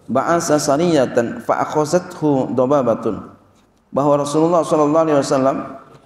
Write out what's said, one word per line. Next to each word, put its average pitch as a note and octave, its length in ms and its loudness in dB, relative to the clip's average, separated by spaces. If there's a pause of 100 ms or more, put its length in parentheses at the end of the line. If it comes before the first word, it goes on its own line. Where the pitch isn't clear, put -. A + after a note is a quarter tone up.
ba'asa D3+ 540 0
sariyatan D3 800 0
fa - 240 -2
akhazathu D3+ 880 -2
dababatun. A#2+ 800 0 (560)
Bahwa C#3+ 320 0
Rasulullah D#3 400 2
sallallahu D#3 480 2
alaihi C#3+ 100 2
wasallam C3+ 380 0 (480)